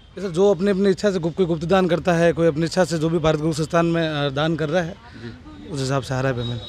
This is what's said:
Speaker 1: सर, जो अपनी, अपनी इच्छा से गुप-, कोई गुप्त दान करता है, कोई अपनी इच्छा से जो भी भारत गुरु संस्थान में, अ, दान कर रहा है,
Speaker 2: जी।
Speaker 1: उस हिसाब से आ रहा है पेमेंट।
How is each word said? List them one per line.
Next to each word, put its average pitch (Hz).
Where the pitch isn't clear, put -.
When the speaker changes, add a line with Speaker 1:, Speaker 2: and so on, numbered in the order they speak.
Speaker 1:
सर, 196
जो 190
अपनी, 196
अपनी 196
इच्छा 202
से 185
गुप-, 160
कोई 190
गुप्त 165
दान 185
करता 170
है, 170
कोई 165
अपनी 160
इच्छा 180
से 165
जो 156
भी 165
भारत 156
गुरु 156
संस्थान 170
में, 165
अ, 143
दान 151
कर 151
रहा 175
है, 165
Speaker 2:
जी। -
Speaker 1:
उस 151
हिसाब 135
से 131
आ 127
रहा 135
है 120
पेमेंट। 120